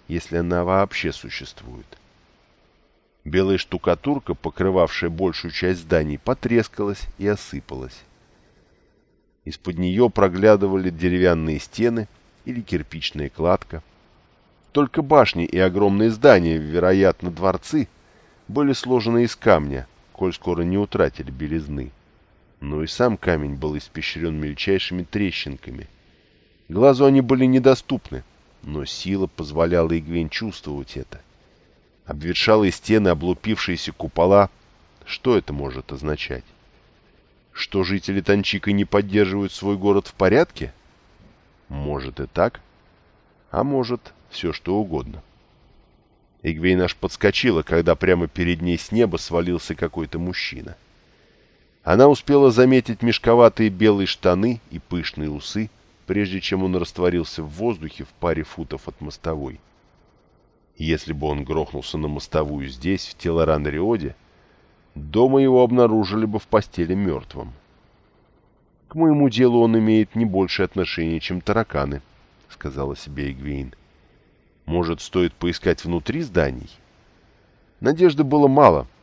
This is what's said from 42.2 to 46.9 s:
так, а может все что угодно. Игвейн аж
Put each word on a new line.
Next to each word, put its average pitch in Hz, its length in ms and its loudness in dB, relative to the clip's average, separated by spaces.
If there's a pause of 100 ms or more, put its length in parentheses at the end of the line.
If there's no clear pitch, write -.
так, 98 320 -2 (920)
а - 140 -2
может 127 500 -4 (160)
все - 220 -6
что 90 240 -6
угодно. 78 480 -6 (1200)
Игвейн 85 380 0
аж 87 140 -2